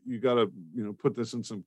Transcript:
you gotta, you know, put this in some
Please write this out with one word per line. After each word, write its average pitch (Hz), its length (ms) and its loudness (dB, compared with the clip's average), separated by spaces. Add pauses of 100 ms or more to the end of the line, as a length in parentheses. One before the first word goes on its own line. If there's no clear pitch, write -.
you 123 140 -4
gotta, 117 320 4 (240)
you 113 100 -2
know, 104 80 -4
put 120 240 -2
this 117 160 -4
in 120 100 -4
some 101 240 -8